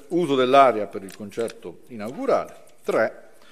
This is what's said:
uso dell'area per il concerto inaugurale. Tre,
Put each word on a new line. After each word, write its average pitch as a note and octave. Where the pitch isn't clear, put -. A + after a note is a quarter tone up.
uso E3
dell'area B2+
per G2
il G2
concerto G2+
inaugurale. B2
Tre, -